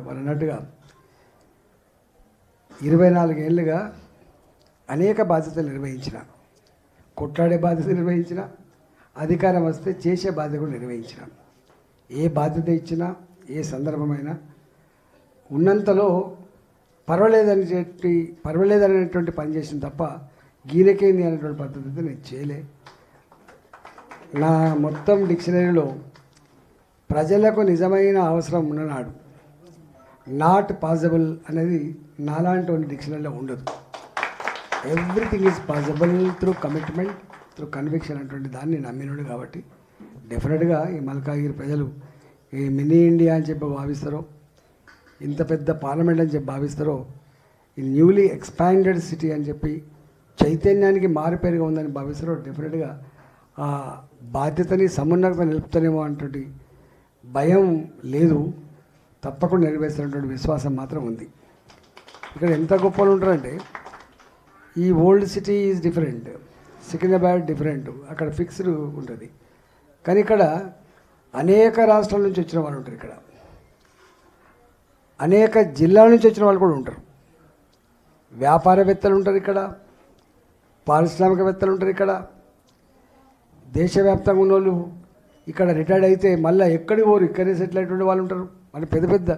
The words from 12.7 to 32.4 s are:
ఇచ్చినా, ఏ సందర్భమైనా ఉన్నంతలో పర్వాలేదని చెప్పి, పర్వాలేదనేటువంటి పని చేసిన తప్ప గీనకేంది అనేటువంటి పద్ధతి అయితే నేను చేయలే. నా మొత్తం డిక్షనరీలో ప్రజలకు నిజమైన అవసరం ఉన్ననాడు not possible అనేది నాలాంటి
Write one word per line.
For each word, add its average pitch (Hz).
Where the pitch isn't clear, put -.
ఇచ్చినా, 170
ఏ 156
సందర్భమైనా 147
ఉన్నంతలో 196
పర్వాలేదని 208
చెప్పి, 175
పర్వాలేదనేటువంటి 185
పని 151
చేసిన 151
తప్ప 143
గీనకేంది 190
అనేటువంటి 151
పద్ధతి 135
అయితే 147
నేను 127
చేయలే. 143
నా 160
మొత్తం 151
డిక్షనరీలో 175
ప్రజలకు 202
నిజమైన 190
అవసరం 165
ఉన్ననాడు 147
not 196
possible 165
అనేది 165
నాలాంటి 175